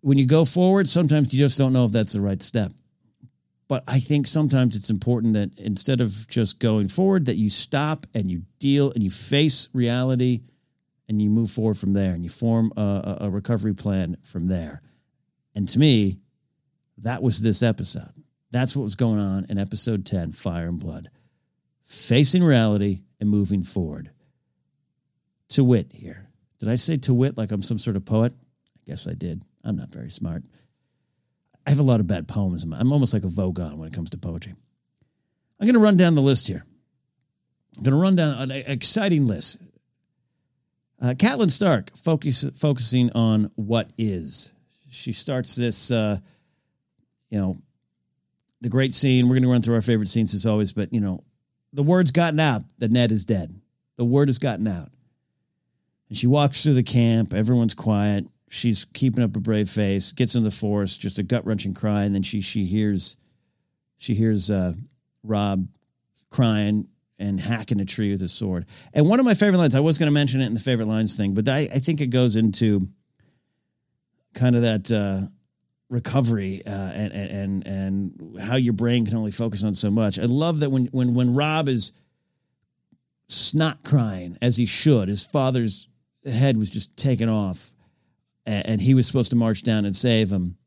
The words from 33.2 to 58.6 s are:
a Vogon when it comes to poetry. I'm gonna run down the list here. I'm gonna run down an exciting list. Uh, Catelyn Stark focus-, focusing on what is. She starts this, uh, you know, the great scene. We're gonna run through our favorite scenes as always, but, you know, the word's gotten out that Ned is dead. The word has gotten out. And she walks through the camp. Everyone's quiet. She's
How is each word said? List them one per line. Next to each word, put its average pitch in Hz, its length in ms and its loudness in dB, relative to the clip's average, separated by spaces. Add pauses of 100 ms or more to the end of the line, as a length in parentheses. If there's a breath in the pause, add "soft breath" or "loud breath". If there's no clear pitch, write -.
a 95 40 -2
Vogon 87 480 -4
when 80 120 -12
it - 40 -14
comes 82 180 -10
to 87 80 -12
poetry. 85 360 -12 (1040)
I'm 208 80 0
gonna 240 140 6
run 208 160 8
down 170 180 6
the 143 80 4
list 135 240 4
here. 87 180 -8 (1120)
I'm - 60 -14
gonna 135 140 2
run 185 200 4
down 139 340 -2
an - 0 -
exciting 143 760 0
list. - 320 -4 (1400)
Uh, 123 160 0
Catelyn 226 340 2
Stark 147 460 0
focus-, 151 600 -2
focusing 123 560 0
on 110 420 2
what 110 420 -4
is. 90 560 -6 (340)
She 123 240 -10
starts 127 440 -4
this, 120 340 0
uh, 107 280 0 (1080 soft breath)
you 104 100 -4
know, 95 180 -2 (1040)
the 120 80 -6
great 131 260 0
scene. 127 340 4
We're 127 80 4
gonna 127 120 4
run 120 140 4
through 117 120 0
our 113 60 2
favorite 107 280 0
scenes 110 260 0
as 101 120 -4
always, 107 260 0
but, 98 200 -6
you 113 80 0
know, 95 240 -4 (480)
the 143 100 -4
word's 175 280 4
gotten 160 300 2
out 135 220 2 (160)
that 113 120 0
Ned 120 220 4
is 104 120 -2
dead. 90 300 -2 (420)
The 120 80 -2
word 139 240 2
has 131 100 0
gotten 110 280 -2
out. 85 220 -6 (1200)
And 107 100 -6
she 123 80 0
walks 139 380 2
through 151 100 4
the 127 80 4
camp. 113 500 2
Everyone's 110 420 2
quiet. 104 500 0 (240)
She's - 440 -2